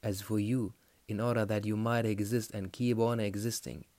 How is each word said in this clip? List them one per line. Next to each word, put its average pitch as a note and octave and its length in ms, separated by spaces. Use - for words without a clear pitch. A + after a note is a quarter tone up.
As G2 160
for G#2+ 180
you, G#2+ 360
in G#2 100
order A#2 260
that G#2 200
you G#2+ 120
might A2+ 300
exist G#2+ 460
and F#2+ 200
keep A#2+ 260
on A#2 200
existing G#2 680